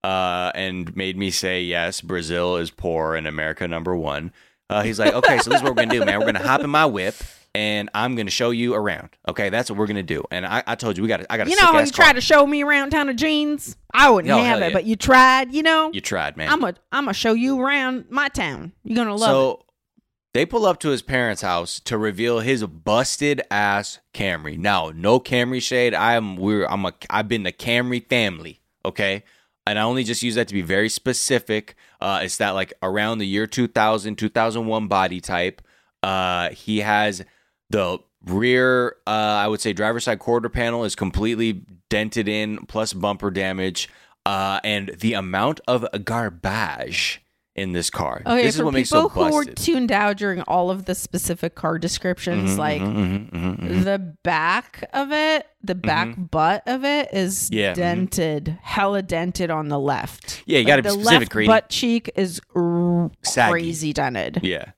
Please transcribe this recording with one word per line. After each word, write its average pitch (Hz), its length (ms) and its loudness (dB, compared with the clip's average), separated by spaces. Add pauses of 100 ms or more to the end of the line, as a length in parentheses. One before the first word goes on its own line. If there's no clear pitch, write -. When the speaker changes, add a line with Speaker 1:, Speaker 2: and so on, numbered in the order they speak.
Speaker 1:
uh, 92 520 -2
and 92 400 -6
made 95 220 -6
me 98 140 -2
say, 92 300 -2
'Yes, 87 400 -2
Brazil 87 560 -2
is 82 140 -4
poor 80 440 -2
and 80 120 -4
America 78 400 -6
number 85 280 -4
one'?" 78 360 -6 (380)
Uh, 104 140 0
he's 110 160 -2
like, 104 140 4
"Okay, 123 260 4
so - 100 -2
this - 100 4
is 123 40 -2
what 262 120 0
we're - 80 2
gonna 113 160 0
do, - 60 2
man. 101 160 2
We're 110 60 2
gonna 104 200 0
hop 139 140 2
in 147 80 -4
my 151 160 4
whip. 101 300 -2 (380)
And 107 400 -2
I'm 120 220 0
gonna 107 160 -4
show 120 200 0
you 120 240 0
around. 104 340 -2 (180)
Okay, 98 220 -2
that's 107 200 -2
what 101 80 -6
we're 107 80 2
gonna 101 180 -4
do." 78 280 -4
And 90 140 -6
I, 104 200 -2
I 117 100 -4
told 113 200 -4
you, 92 80 -2
we 110 60 0
gotta, 95 200 -2
I 117 60 -2
gotta 110 140 -2
Speaker 2:
You 370 80 2
Speaker 1:
sick 392 80 6
Speaker 2:
know 339 80 8
how 311 60 6
Speaker 1:
ass 285 80 4
Speaker 2:
you 269 40 -4
tried 339 140 6
Speaker 1:
car. 302 80 10
Speaker 2:
to 247 80 2
show 294 260 8
me 285 160 0
around 285 280 0
town 294 180 0
of 247 80 -2
jeans? 302 580 -2 (180)
I 269 160 8
wouldn't 220 200 6
Speaker 1:
No, - 80 6
Speaker 2:
have 240 80 4
Speaker 1:
hell 226 180 2
Speaker 2:
it, 170 40 2
Speaker 1:
yeah. 160 60 -2
Speaker 2:
but 190 120 0
you 220 100 0
tried, 254 580 6
you 302 80 0
know? 320 300 4
Speaker 1:
You 311 80 -6
tried, - 380 -2
man. 78 120 -2
Speaker 2:
I'ma, 262 220 2 (220)
I'ma 262 180 -2
show 226 220 2
you 254 260 2
around 262 500 0
my 277 200 -2
town. 160 420 -6 (140)
You're 220 100 -2
gonna 220 220 0
love 220 120 2
Speaker 1:
So, 135 220 4
Speaker 2:
it. - 80 -8 (760)
Speaker 1:
they 139 120 2
pull 214 200 0
up 180 140 4
to 151 120 -2
his 123 100 -2
parents' 120 400 -2
house 87 400 -2
to 117 160 -4
reveal 110 420 0
his 117 260 0
busted 117 760 0 (100)
ass 101 480 0 (140)
Camry. 80 440 -4
Now, 85 380 0
no 104 240 4
Camry 123 420 0
shade. 123 320 2
I 107 220 2
am, 104 220 -2
we're, 98 280 0
I'm 98 200 -2
a, 87 80 -4 (160)
I've 107 180 0
been 107 160 -2
the 90 80 -2
Camry 123 560 -2
family, 87 540 -2 (240)
okay? 98 400 -2 (420)
And 104 100 0
I 107 40 0
only 123 240 0
just 113 180 -4
use 120 120 -2
that 117 120 0
to 101 60 -12
be 98 80 0
very 95 260 0
specific. 113 880 -2 (240)
Uh, 98 240 -2
it's 92 140 -6
that, 101 140 0
like, 95 200 -4 (100)
around 104 360 -2
the 101 100 -2
year 101 180 0
two 120 220 -2
thousand, 110 480 0
two 107 140 -2
thousand 113 380 -2
one 110 200 -2
body 92 320 0
type. 90 420 -4 (400)
Uh, 92 500 -2
he 107 280 -4
has 104 460 0 (440)
the 92 280 0 (280)
rear, 123 720 2 (100)
uh, - 40 -4
I 107 360 2
would 107 140 -2
say 110 100 -2
driver's 107 320 -2
side 113 160 -2
quarter 117 300 0
panel 117 340 -2
is 101 100 -4
completely 107 680 -2 (280)
dented 107 380 -2
in, 107 380 -4
plus 110 260 -4
bumper 98 400 -2
damage. 95 560 -4 (380)
Uh, 98 400 0
and 101 240 -2 (100)
the 113 140 0
amount 98 560 -2
of 120 160 2 (180)
garbage 95 1200 -4 (340)
in 95 160 -4
this 87 180 -2
car. - 360 -4
Speaker 2:
Okay, 240 180 2
Speaker 1:
This 226 120 2
is - 40 -2
Speaker 2:
for - 60 2
Speaker 1:
what - 80 0
makes 254 180 0
it 302 40 2
Speaker 2:
people 320 140 6
Speaker 1:
so - 40 -8
Speaker 2:
who 311 220 2
were 294 100 2
Speaker 1:
busted. - 100 -14
Speaker 2:
tuned 254 380 0
out 208 240 2
during 196 240 -2
all 180 280 2
of 190 140 -4
the 185 120 -4
specific - 600 -6
car 160 240 -2
descriptions, 180 720 -2
Speaker 1:
Mm-hmm, 95 80 0
Speaker 2:
like, 151 220 -2
Speaker 1:
mm-hmm, 101 560 -2
mm-hmm, 90 280 -2
mm-hmm. 185 180 0
Speaker 2:
the 196 160 0 (240)
back 165 680 0
of 277 220 -2
it, 311 340 0 (160)
the 190 120 -2
back 170 340 0
Speaker 1:
Mm-hmm. 180 140 -8
Speaker 2:
butt 160 440 2
of 254 160 -2
it 285 300 0
is 190 400 -2
Speaker 1:
Yeah, 202 180 2
mm-hmm. 175 100 -4
Speaker 2:
dented, 170 840 -2
hella 202 380 0
dented 175 480 -4
on 156 200 -4
the 143 100 0
left. - 640 -4
Speaker 1:
Yeah, 156 120 0
you 117 80 2
Speaker 2:
Like, - 20 2
Speaker 1:
gotta 139 140 6
be 113 80 -2
Speaker 2:
the 202 60 0
Speaker 1:
specific, 233 260 4
Speaker 2:
left 113 100 -4
Speaker 1:
Creedy. 110 160 2
Speaker 2:
butt 220 220 4
cheek 233 480 -2
is 185 240 -4 (120)
r-, 175 560 2 (140)
Speaker 1:
Saggy. - 280 2
Speaker 2:
crazy 165 420 -2
dented. 127 500 -2
Speaker 1:
Yeah. 90 340 -4